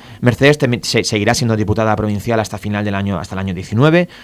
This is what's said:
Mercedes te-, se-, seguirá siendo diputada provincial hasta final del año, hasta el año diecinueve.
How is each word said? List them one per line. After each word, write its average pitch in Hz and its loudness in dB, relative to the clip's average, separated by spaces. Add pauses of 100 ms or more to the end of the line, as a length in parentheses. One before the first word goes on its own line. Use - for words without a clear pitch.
(200)
Mercedes 135 4
te-, 139 0 (160)
se-, 110 0
seguirá 107 0
siendo 113 0
diputada 107 2
provincial 107 -2
hasta 104 -6
final 104 -4
del 101 -2
año, 98 -2
hasta 87 -10
el 95 -6
año 95 -4
diecinueve. 151 0 (140)